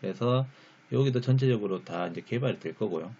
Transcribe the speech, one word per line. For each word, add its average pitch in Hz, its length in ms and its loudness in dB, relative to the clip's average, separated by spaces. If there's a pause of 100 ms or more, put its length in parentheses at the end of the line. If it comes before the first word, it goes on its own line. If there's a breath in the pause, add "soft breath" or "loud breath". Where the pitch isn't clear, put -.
그래서 123 460 0 (460 loud breath)
여기도 127 280 2
전체적으로 117 600 2
다 87 240 -4
이제 85 140 -6
개발이 117 400 -2
될 80 160 -8
거고요. 87 440 -4